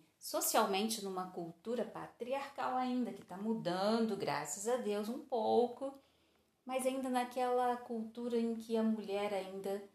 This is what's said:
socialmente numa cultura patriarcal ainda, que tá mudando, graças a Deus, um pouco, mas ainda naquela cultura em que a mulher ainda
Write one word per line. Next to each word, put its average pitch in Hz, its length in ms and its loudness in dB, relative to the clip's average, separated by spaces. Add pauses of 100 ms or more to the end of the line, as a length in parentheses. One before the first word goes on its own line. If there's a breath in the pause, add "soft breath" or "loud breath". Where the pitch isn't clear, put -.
(180 loud breath)
socialmente 214 840 2
numa 185 260 -4
cultura 196 540 -4
patriarcal 254 920 -4
ainda, 254 360 0
que - 100 -12
tá - 140 -12
mudando, 208 800 2
graças 147 500 -2
a 240 100 4
Deus, 208 340 -2
um 254 80 -4
pouco, 240 760 2 (720 soft breath)
mas 254 220 -2
ainda 262 240 0
naquela 247 680 2
cultura 240 640 -4
em 226 180 2
que 226 180 -4
a 220 80 4
mulher 202 520 2
ainda 196 600 -4